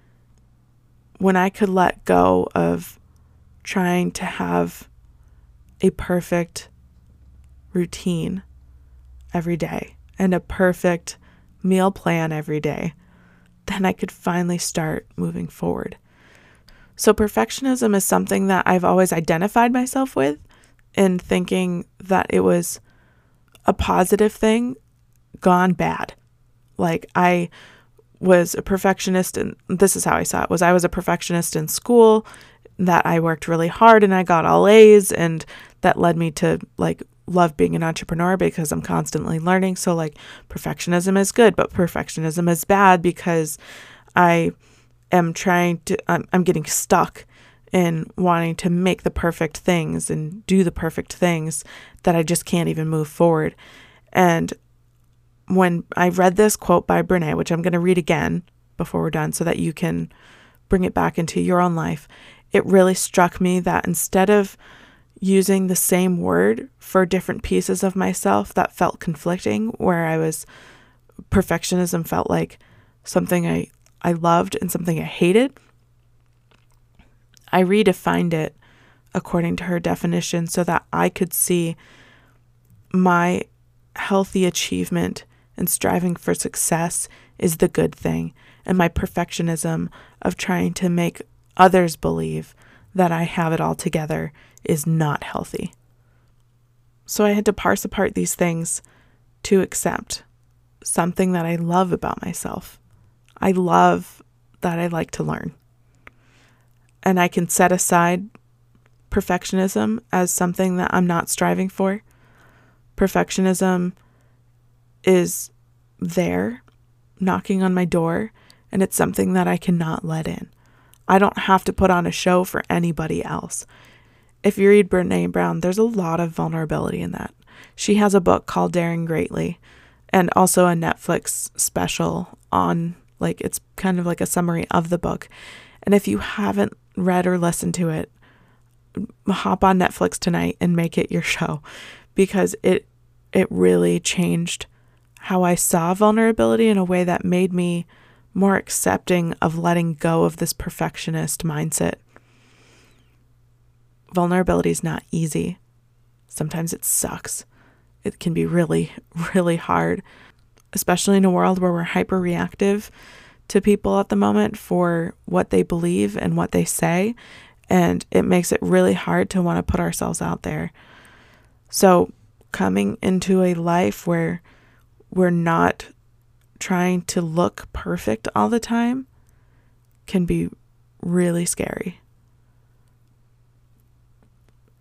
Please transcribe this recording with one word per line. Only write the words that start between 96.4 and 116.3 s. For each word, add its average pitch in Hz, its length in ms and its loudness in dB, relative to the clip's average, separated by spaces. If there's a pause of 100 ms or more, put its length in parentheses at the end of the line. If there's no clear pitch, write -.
So - 200 0
I 208 60 4
had 208 140 0
to 208 80 2
parse 196 300 -2
apart - 320 -4
these 175 200 -4
things 165 460 -4 (600)
to 196 180 2
accept - 640 -6 (600)
something 180 500 0
that 170 120 -2
I 170 100 -2
love 170 360 0
about - 320 -4
myself. - 560 -10 (580)
I 185 140 2
love 180 720 2 (380)
that 170 180 -4
I 170 80 -2
like 165 240 -6
to - 120 -8
learn. 156 300 -6 (1500)
And 185 160 2
I 180 80 2
can 175 220 -2
set 180 220 4
aside 180 580 0 (840)
perfectionism 196 880 -2 (120)
as 180 200 0
something 180 460 -2
that 180 160 -2
I'm 180 140 2
not 170 220 -2
striving 180 400 -2
for. 196 340 -4 (920)
Perfectionism 185 960 0 (1120)
is 175 440 2 (500)
there, 180 640 -2 (580)